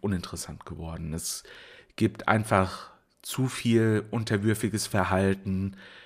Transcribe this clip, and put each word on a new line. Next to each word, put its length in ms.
uninteressant 640
geworden. 480
Es 300
gibt 320
einfach 640
zu 260
viel 640
unterwürfiges 760
Verhalten, 920